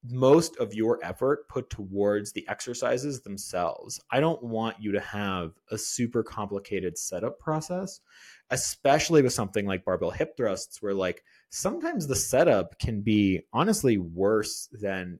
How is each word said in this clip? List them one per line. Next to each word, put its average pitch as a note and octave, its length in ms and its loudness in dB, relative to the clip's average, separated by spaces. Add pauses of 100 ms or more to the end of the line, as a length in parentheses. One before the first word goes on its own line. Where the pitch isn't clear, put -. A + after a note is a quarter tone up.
most C3 540 6
of A2 140 -2
your A2 300 2
effort B2+ 460 -2
put B2+ 220 -6
towards G2+ 600 -2
the - 180 -10
exercises B2 720 -4
themselves. - 800 -6 (120)
I B2+ 80 2
don't D#3+ 240 0
want A2 360 -4
you G#2 120 -4
to G2 80 0
have F#2+ 540 -4 (180)
a A2 40 -6
super A#2 460 -2
complicated G2 760 -6
setup - 440 -6
process, F3+ 600 -6 (500)
especially D3 720 4
with B2 100 4
something G#2 340 -2
like F#2+ 180 -2
barbell E2+ 280 0
hip - 240 -4
thrusts, G#2 440 -4
where, G2+ 140 -2
like, F#2 300 -2 (260)
sometimes C#4+ 560 -4
the C3+ 80 0
setup B2+ 640 2
can A2 240 -2
be G2+ 400 4 (100)
honestly C#3+ 460 2
worse F#2+ 720 0
than F#2+ 500 -6